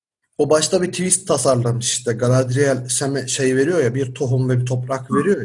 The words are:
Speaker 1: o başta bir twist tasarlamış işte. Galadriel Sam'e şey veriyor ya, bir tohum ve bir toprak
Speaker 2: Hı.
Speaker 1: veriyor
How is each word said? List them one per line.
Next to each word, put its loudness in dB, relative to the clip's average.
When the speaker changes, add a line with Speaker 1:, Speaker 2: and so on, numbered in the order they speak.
Speaker 1:
o 2
başta 2
bir -4
twist -2
tasarlamış 0
işte. -4
Galadriel 2
Sam'e -4
şey 0
veriyor 2
ya, 0
bir -4
tohum 0
ve 2
bir -2
toprak -4
Speaker 2:
Hı. -2
Speaker 1:
veriyor 2